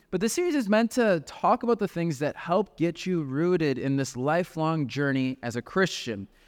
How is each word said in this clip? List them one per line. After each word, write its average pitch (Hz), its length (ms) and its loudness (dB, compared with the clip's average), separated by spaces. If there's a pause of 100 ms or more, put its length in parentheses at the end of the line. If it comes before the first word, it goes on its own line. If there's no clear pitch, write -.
(100)
But 185 100 -2
this 220 120 0
series 349 240 0
is 233 120 0
meant 220 240 4
to 208 280 4
talk 190 420 0
about 233 160 2
the 160 100 -2
things 170 300 -2
that 143 160 -2
help 190 420 -2
get 170 300 -2
you 175 160 0
rooted 151 560 0
in 139 180 0
this 135 200 -2
lifelong 156 720 -2
journey 131 560 -2
as 120 100 -6
a 120 80 -4
Christian, 120 640 -2 (220)